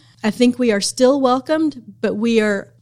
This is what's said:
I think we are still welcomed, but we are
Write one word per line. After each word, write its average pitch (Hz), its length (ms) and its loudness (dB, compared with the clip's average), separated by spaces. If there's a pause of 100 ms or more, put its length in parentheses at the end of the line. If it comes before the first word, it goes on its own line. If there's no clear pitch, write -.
(240)
I 214 80 -2
think 247 260 2
we 240 140 2
are 202 100 0
still 254 400 0
welcomed, 262 640 -2 (180)
but 196 140 -2
we 226 260 0
are 208 400 -4